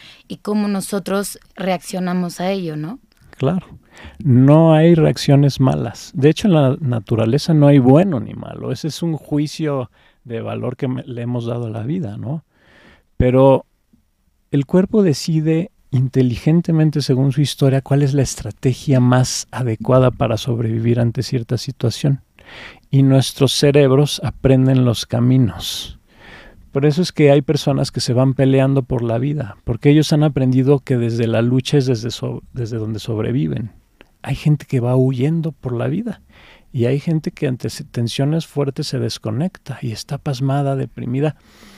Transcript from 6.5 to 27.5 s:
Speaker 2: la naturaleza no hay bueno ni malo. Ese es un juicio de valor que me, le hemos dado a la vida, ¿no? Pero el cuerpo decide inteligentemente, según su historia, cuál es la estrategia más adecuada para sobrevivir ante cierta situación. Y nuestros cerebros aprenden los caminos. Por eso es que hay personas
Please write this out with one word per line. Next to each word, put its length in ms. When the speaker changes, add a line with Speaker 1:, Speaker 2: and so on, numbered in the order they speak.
Speaker 2:
la 260
naturaleza 720
no 140
hay 120
bueno 420
ni 140
malo. 380
Ese 160
es 140
un 140
juicio 720
de 160
valor 360
que 120
me, 140
le 200
hemos 220
dado 220
a 40
la 120
vida, 340
¿no? 280
Pero 500
el 140
cuerpo 380
decide 680
inteligentemente, 1120
según 300
su 100
historia, 400
cuál 200
es 120
la 80
estrategia 760
más 520
adecuada 600
para 280
sobrevivir 640
ante 220
cierta 360
situación. 640
Y 120
nuestros 500
cerebros 720
aprenden 640
los 180
caminos. 920
Por 160
eso 160
es 100
que 180
hay 120
personas 500